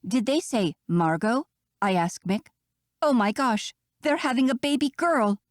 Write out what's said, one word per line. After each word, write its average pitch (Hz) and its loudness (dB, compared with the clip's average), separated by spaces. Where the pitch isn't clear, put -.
Did 214 0
they 277 2
say 208 -2
Margot? 170 0
I 202 0
ask 175 -2
Mick. 190 -4
Oh 302 2
my 214 2
gosh, 226 -2
they're 294 0
having 262 0
a 262 2
baby 285 -2
girl. 247 0